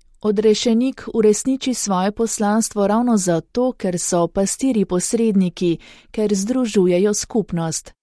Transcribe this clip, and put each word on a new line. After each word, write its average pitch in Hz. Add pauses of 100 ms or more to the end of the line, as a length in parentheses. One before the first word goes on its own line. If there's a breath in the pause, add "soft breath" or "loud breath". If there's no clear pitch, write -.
(220)
Odrešenik 220
uresniči 226
svoje 196
poslanstvo 214
ravno 226
zato, 185
ker 180
so 170
pastirji 202
posredniki, 185 (320 loud breath)
ker 214
združujejo 208
skupnost. 165 (100)